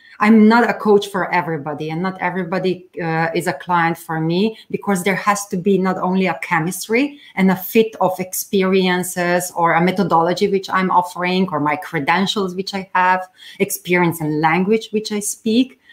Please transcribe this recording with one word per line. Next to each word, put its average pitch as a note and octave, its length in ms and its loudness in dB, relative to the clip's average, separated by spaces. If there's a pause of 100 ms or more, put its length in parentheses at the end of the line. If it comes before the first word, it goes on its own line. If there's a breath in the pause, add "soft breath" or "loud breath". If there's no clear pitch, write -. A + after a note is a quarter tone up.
(220 loud breath)
I'm G#3+ 280 8
not A#3 200 6
a G3 40 -2
coach G3+ 340 2
for F3+ 240 -4
everybody, D#3 600 -4
and D#3+ 100 -4
not F#3 180 -4
everybody, F3+ 680 -4 (140)
uh, E3 320 -2
is D3 140 -2
a F3+ 60 0
client E3+ 440 0
for D#3+ 220 -6
me, F3+ 380 0 (120 loud breath)
because G3 340 -2
there F#3+ 120 0
has G3+ 320 -2
to - 80 -6
be F#3+ 220 2
not F#3 200 0
only F#3 300 0
a E3+ 140 -2
chemistry G#3+ 800 -2 (160 loud breath)
and F#3+ 140 4
a F#3 60 2
fit A3 460 0
of F#3 180 0
experiences F3+ 1400 0
or E3 180 2
a E3 80 2
methodology F3+ 680 2
which F#3+ 200 -2
I'm F#3+ 220 0
offering, F#3 640 0
or D3 80 -2
my D3 160 0
credentials F3+ 760 -2
which F#3+ 220 -8
I F#3+ 180 -8
have, F#3 280 2 (380 loud breath)
experience F3 600 0
and D3+ 220 -2
language F#3 500 0
which G#3+ 220 -4
I G#3 80 -4
speak. A3+ 580 -2 (140)